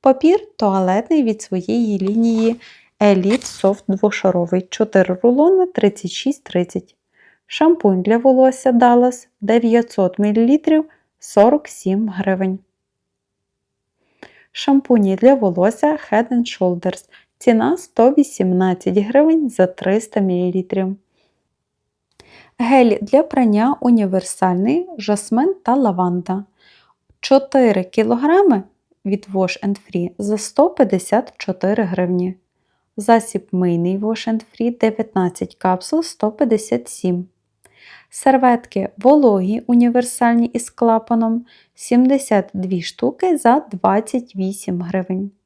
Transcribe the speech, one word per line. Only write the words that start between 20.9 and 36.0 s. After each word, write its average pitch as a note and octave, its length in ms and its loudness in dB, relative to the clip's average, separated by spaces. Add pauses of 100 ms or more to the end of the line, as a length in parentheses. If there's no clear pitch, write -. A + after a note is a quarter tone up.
Гель A#3+ 440 4
для C4 200 2
прання A#3+ 580 0
універсальний, G3+ 1040 0 (120)
жасмин A3+ 640 -2
та A#3 120 0
лаванда. F#3 720 -2 (760)
Чотири C4 640 2
кілограми A#3+ 800 0 (420)
від G3+ 280 -6
Wash F#3+ 320 -2
and G3+ 140 -4 (120)
Free F3 280 -6
за G#3 200 -4
сто D4 320 0
п'ятдесят G#3 680 -2
чотири G3 480 -4
гривні. F3+ 500 -4 (680)
Засіб A3 520 0
мийний F3+ 460 0
Wash A3 300 -6
and A3+ 160 -4 (100)
Free, A#3+ 260 -4
дев'ятнадцять F#3 760 -4
капсул, F#3 480 -4